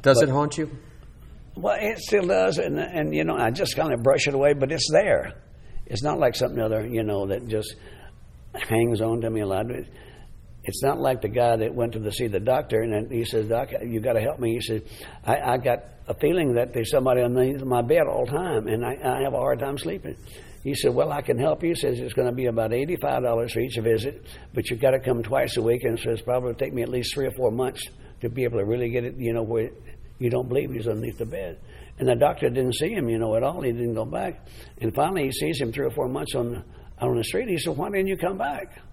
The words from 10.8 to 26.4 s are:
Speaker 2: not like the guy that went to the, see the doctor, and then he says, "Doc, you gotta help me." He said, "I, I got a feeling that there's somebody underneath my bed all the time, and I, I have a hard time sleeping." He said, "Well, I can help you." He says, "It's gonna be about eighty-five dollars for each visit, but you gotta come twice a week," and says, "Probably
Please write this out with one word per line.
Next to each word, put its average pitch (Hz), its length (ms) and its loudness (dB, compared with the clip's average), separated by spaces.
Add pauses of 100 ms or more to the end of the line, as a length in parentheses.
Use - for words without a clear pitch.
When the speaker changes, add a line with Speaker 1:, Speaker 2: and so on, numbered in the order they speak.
Speaker 2:
not 135 180 2
like 131 220 2
the 104 60 -2
guy 120 280 4
that 110 180 0
went 117 180 0
to 110 80 -4
the, 107 100 -2
see 123 160 -2
the 98 140 0
doctor, 123 420 2
and 113 100 0
then 107 180 0
he 117 140 0
says, 110 240 0
"Doc, 120 220 0 (120)
you 113 180 -2
gotta 113 200 2
help 143 200 0
me." 113 140 2
He - 60 -2
said, 110 220 -2 (420)
"I, 135 160 2 (140)
I - 40 2
got 123 260 0 (240)
a - 60 -2
feeling 151 400 2
that 123 200 2
there's 117 160 -2
somebody 127 320 4
underneath 127 420 2
my 123 180 2
bed 151 260 6
all 123 180 0
the 107 60 -4
time, 147 340 0
and 113 180 0
I, 127 180 -4
I 131 200 0
have 135 120 0
a 131 40 2
hard 131 220 2
time 139 180 -2
sleeping." 165 380 -6 (480)
He 139 100 -2
said, 123 200 2
"Well, 147 180 2
I 147 80 -2
can 120 180 0
help 151 240 2
you." 170 80 2
He 170 40 2
says, 127 260 0
"It's 123 140 -6
gonna 123 180 2
be 127 140 0
about 113 260 2
eighty-five 139 500 0
dollars 117 300 0
for 113 80 0
each 120 180 -2
visit, 113 460 0 (300)
but - 160 -2
you 123 60 -2
gotta 131 220 4
come 120 240 0
twice 127 360 0
a 113 40 0
week," 120 220 2
and 117 160 0
says, 113 220 -2
"Probably 123 320 -2